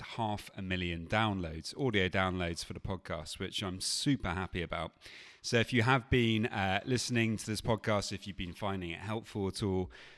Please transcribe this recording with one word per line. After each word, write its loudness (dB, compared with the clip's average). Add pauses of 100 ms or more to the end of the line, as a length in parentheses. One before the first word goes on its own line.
(160)
half -4
a -8
million -2
downloads, 0
audio 4
downloads 0
for -10
the -10
podcast, -6
which -4
I'm -4
super 0
happy -2
about. -4 (480)
So 2
if 4
you 6
have 4
been, 6
uh, 2
listening 2
to -6
this -2
podcast, 2
if -8
you've -8
been -6
finding -4
it -8
helpful -2
at -6
all, 2 (260)